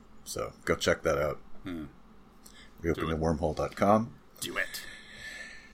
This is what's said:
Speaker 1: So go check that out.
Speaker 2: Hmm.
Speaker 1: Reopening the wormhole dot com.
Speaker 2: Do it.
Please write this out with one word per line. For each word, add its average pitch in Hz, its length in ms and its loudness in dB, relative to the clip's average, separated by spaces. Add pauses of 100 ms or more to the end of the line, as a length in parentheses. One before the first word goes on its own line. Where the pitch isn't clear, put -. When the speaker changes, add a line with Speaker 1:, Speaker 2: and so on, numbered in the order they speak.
(240)
Speaker 1:
So - 280 -6 (120)
go 85 100 2
check - 300 2
that 80 120 4
out. 71 220 0 (240)
Speaker 2:
Hmm. 85 220 -8 (960)
Speaker 1:
Reopening 80 300 2
the 82 60 2
wormhole 78 400 4
dot 71 200 -2
com. 107 380 6 (260)
Speaker 2:
Do - 180 -4
it. - 240 -4 (920)